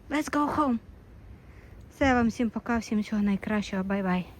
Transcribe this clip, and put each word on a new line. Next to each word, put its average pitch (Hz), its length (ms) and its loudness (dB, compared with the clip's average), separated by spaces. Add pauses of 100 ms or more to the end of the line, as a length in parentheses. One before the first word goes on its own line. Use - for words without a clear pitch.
(100)
let's 294 200 -2
go 294 260 0
home. 269 220 2 (1160)
Все, 262 200 4
вам 233 140 4
всім 226 220 0
пока, 233 280 -2
всім 214 220 0
всього 208 220 0
найкращого, 202 640 0
бай-бай. 190 420 0 (140)